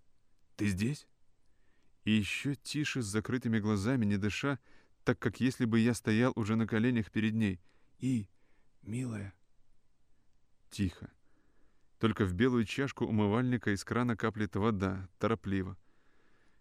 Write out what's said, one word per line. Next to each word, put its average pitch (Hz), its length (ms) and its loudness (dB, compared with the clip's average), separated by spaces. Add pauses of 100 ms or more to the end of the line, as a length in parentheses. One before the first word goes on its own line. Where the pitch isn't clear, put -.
(560)
ты 104 100 -2
здесь?» 104 400 -2 (960)
И 104 80 0
ещё 110 460 0
тише, - 460 -4
с 110 40 -4
закрытыми 113 540 0
глазами, 107 440 2
не 101 120 2
дыша, 107 420 -2 (460)
так 123 140 2
как - 200 -2
если 123 280 0
бы 113 140 4
я 120 120 4
стоял 113 420 2
уже 113 220 0
на 113 100 2
коленях 113 440 0
перед 110 240 0
ней: 104 260 0 (380)
«И, 123 280 -2 (540)
милая». 110 540 -8 (1400)
Тихо. - 420 -4 (840)
Только 110 260 2
в 90 80 0
белую 120 320 2
чашку 131 400 -4
умывальника 110 720 0
из 98 100 -6
крана 120 320 0
каплет 107 400 -2
вода, 95 520 -2 (100)
торопливо. 98 580 -2 (840)